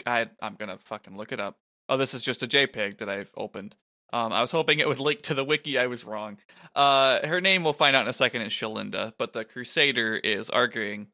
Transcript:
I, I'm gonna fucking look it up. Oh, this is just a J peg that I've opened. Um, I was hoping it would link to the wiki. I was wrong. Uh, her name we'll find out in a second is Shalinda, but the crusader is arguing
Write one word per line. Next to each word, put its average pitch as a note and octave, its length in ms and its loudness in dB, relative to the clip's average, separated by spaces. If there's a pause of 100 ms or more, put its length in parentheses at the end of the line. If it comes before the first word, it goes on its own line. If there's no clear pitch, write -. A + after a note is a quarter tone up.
I, A#2 220 0 (120)
I'm G#2 140 -8
gonna F#2+ 240 -10
fucking G2+ 360 -14
look G#2+ 160 -12
it B2 80 -6
up. G2 180 -8 (320)
Oh, C3+ 80 2
this C3 160 0
is B2 100 -8
just B2 180 -4
a B2+ 60 -2
J C#3 180 4
peg G#2 320 -4
that G2+ 120 -6
I've G2 260 -6
opened. G2+ 400 -10 (380)
Um, A2+ 200 -2
I G#2 80 2
was B2+ 100 0
hoping D#3 280 2
it D3+ 80 2
would C3 120 0
link C#3+ 240 -2
to D#3 100 -4
the C3+ 100 0
wiki. D3 340 -2
I B2+ 100 4
was B2 160 -8
wrong. G#2 340 -10 (380)
Uh, C3+ 520 6
her E3+ 120 0
name F#3+ 240 4
we'll D#3 100 4
find C#3 220 6
out C3 80 6
in G#2+ 60 -2
a B2+ 40 -2
second A#2+ 280 0
is G#2 100 -6
Shalinda, G#2+ 680 -4
but A#2+ 160 -4
the A2+ 120 -6
crusader B2 720 0
is G#2+ 340 -2
arguing G#2+ 640 -2